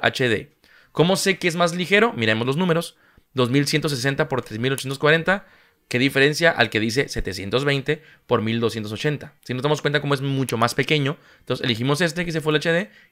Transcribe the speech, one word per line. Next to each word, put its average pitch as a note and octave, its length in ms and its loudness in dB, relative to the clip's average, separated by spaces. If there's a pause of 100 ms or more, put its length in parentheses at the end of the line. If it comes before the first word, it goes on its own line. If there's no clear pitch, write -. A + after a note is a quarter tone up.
H B2 260 2
D. G#2+ 220 -2 (400)
¿Cómo F3 240 2
sé F#3+ 240 0
que F3+ 80 -2
es D#3+ 80 0
más F3 180 0
ligero? F#3 400 2
Miremos A2 320 0
los C3+ 120 0
números. E3+ 380 0 (380)
Dos B2 160 2
mil C#3 160 2
ciento D3+ 220 0
sesenta C#3 400 -2
por B2 140 -2
tres A2 180 -12
mil C3 140 0
ochocientos C3 260 -6
cuarenta. E3 460 2 (420)
¿Qué B2 120 -2
diferencia C#3 520 2
al A#2 180 2
que A2 120 0
dice A#2 260 0
setecientos G2+ 560 -4
veinte C#3+ 400 -2 (240)
por A#2 140 2
mil A2+ 180 0
doscientos A2 320 -2
ochenta? D3 440 -6 (100)
Si A#2+ 80 -8
nos B2+ 100 -6
damos D3 180 0
cuenta D3 200 0
cómo C#3+ 120 0
es C#3 60 0
mucho C3+ 380 -2
más A2+ 180 2
pequeño, C#3+ 400 0 (240)
entonces B2+ 240 -6
elegimos C3 380 0
este F3 220 -2
que - 20 -4
dice D#3+ 160 -4
Full D3+ 160 0
H D3+ 160 0
D F#3 160 -2 (220)